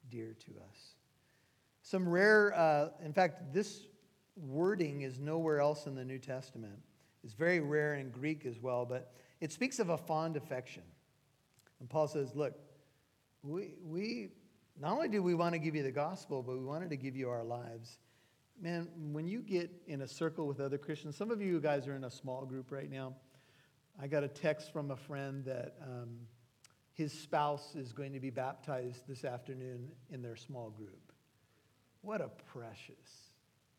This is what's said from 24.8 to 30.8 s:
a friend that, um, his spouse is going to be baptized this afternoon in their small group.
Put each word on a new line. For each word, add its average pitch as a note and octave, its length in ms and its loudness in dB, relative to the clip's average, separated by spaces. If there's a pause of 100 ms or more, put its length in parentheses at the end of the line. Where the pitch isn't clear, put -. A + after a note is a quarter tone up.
a C3 40 -2
friend C#3 500 -6
that, B2+ 360 -4
um, A#2+ 360 -8 (800)
his D3+ 160 0
spouse D3 640 0
is C3 160 -8
going C#3 220 -8
to C3+ 60 -6
be C3 100 -4
baptized B2+ 760 -4
this C3+ 180 -8
afternoon B2+ 640 -6 (220)
in C3 100 -8
their A#2 140 -8
small A#2 340 -10
group. G#2+ 420 -16 (880)